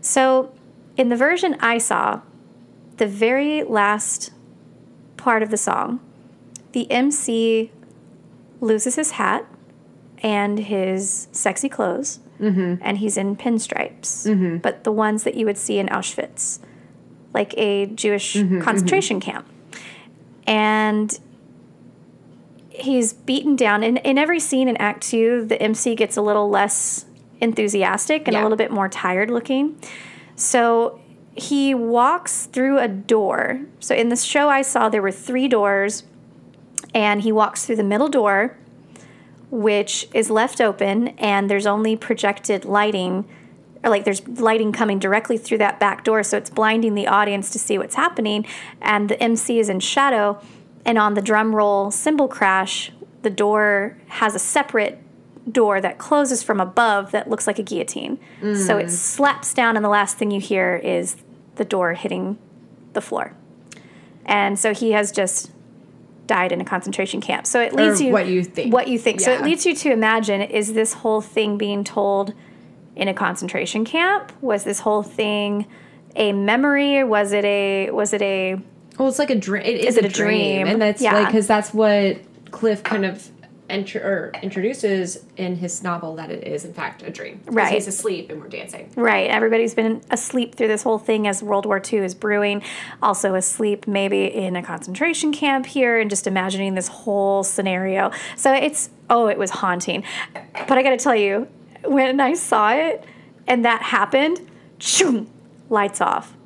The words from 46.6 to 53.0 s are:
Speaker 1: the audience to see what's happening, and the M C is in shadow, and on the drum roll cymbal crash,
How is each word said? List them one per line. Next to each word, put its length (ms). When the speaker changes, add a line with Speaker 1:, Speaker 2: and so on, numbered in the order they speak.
Speaker 1:
the 120
audience 440
to 80
see 180
what's 180
happening, 500
and 280
the 120
M 140
C 240
is 100
in 100
shadow, 600
and 140
on 160
the 60
drum 340
roll 360
cymbal 360
crash, 640